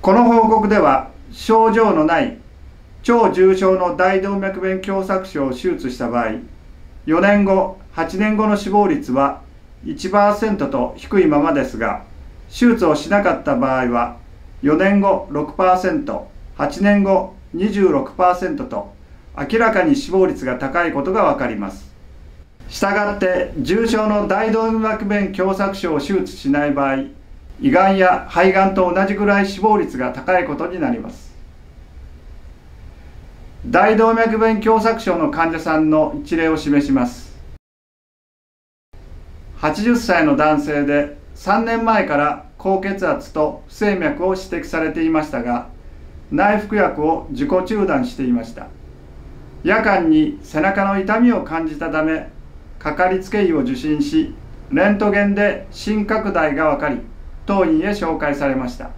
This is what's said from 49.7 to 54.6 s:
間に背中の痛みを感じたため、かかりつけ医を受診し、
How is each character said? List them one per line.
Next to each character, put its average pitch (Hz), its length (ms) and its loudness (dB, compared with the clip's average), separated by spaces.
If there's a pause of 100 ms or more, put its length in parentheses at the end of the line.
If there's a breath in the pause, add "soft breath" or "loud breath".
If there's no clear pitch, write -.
間 196 280 2
に 156 340 2
背 156 180 -4
中 196 240 2
の 196 120 0
痛 208 220 0
み 240 140 6
を 196 100 -2
感 160 240 -4
じ 151 100 -8
た 165 120 -6
た 156 140 0
め、 160 260 -2 (500)
か 147 140 -4
か 180 160 2
り 190 100 0
つ - 100 -12
け 208 160 0
医 170 60 2
を 151 80 2
受 127 160 -2
診 151 260 -2
し、 - 320 0 (380)